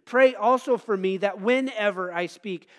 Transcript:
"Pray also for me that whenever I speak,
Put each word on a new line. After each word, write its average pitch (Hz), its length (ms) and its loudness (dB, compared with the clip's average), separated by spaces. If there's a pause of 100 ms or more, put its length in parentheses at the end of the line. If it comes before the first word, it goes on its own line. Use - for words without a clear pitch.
"Pray 254 300 4
also 240 420 0
for 196 220 -4
me 190 180 -2
that 190 240 -2
whenever 208 720 -2
I 175 140 -4
speak, 175 420 -10 (100)